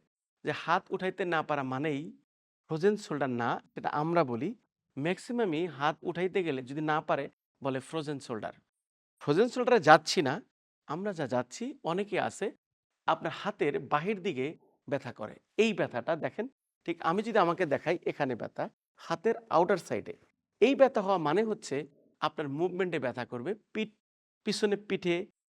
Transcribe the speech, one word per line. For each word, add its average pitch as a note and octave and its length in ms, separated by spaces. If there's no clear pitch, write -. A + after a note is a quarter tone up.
যে D3 80
হাত E3+ 380
উঠাইতে F#3 340
না E3+ 180
পারা C#3+ 200
মানেই C#3 380
ফ্রোজেন F3 300
শোল্ডার D3 340
না, A#2 200
সেটা - 140
আমরা E3 360
বলি। B2+ 300
ম্যাক্সিমামই F3+ 720
হাত D3 360
উঠাইতে F3 400
গেলে C#3+ 200
যদি C#3 180
না D#3 200
পারে D3+ 240
বলে C3 180
ফ্রোজেন D3+ 400
শোল্ডার। G#2 340
ফ্রোজেন F3+ 260
শোল্ডারে B3 320
যাচ্ছি D#3 420
না, C3+ 120
আমরা F#3 240
যা D#3+ 140
যাচ্ছি, B2 380
অনেকে F#3+ 360
আছে G3+ 260
আপনার D#3+ 260
হাতের E3 480
বাহির D3+ 420
দিকে C#3 240
ব্যথা B2+ 240
করে। G#2+ 220
এই A3 160
ব্যথাটা C#3+ 440
দেখেন, D3+ 300
ঠিক E3+ 180
আমি E3+ 200
যদি G#3+ 160
আমাকে E3+ 280
দেখাই, D3+ 300
এখানে C#3 280
ব্যথা, A2+ 300
হাতের G#3 360
আউটার F3 380
সাইডে। - 260
এই C4 140
ব্যথা B3 280
হওয়া F#3+ 160
মানে D#3+ 260
হচ্ছে G#3+ 320
আপনার D3+ 280
মুভমেন্টে F3 500
ব্যথা B2 260
করবে, B2 300
পিঠ, G#3+ 180
পিছনে G#3 300
পিঠে F#3 400